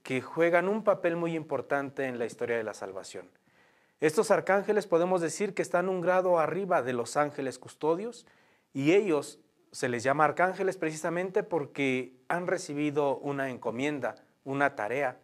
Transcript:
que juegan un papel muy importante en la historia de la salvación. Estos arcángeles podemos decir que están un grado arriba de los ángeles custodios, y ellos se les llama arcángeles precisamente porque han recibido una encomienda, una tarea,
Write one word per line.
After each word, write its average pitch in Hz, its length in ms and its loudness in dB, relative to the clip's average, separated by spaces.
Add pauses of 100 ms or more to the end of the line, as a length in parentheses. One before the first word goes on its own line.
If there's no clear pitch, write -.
que 131 180 -2
juegan 170 480 2
un 214 140 0
papel 180 320 2
muy 170 220 -2
importante 143 720 -4
en 123 120 -6
la 117 80 -2
historia 117 300 -4
de 113 80 -2
la 101 100 -6
salvación. 95 560 -12 (720)
Estos 156 320 4
arcángeles 196 560 2
podemos 175 320 4
decir 185 340 -2
que 175 80 -2
están 180 260 0
un 185 120 -2
grado 180 400 4
arriba 165 420 0
de 123 120 -2
los 117 220 -2
ángeles 139 440 -2
custodios, 170 640 -4 (460)
y 139 180 2
ellos 185 480 2 (320)
se - 180 -4
les 120 140 -2
llama 139 220 4
arcángeles 180 540 0
precisamente 175 640 -2
porque 135 720 -2 (100)
han 175 220 -2
recibido 147 680 -2
una 139 320 -4
encomienda, 123 640 -4 (260)
una 139 320 0
tarea, 123 500 -4